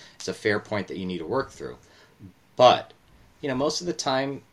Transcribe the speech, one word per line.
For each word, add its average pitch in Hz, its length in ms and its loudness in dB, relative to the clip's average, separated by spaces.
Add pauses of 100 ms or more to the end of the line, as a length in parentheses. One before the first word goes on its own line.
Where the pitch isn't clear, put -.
(160)
it's - 120 -10
a 92 60 -6
fair 101 260 -2
point 101 280 -6
that - 100 -8
you 95 80 -6
need 90 120 -6
to 80 80 -8
work 127 240 -4
through. 64 280 -14 (760)
But, - 380 8 (480)
you 147 80 -4
know, 131 60 -2
most 147 260 -2
of 180 60 -8
the 165 60 -2
time 139 500 -2 (100)